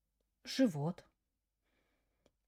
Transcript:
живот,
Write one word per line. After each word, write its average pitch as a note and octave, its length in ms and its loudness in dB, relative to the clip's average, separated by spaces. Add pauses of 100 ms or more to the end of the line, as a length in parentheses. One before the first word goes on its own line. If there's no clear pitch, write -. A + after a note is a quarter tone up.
(440)
живот, E3 600 0 (1400)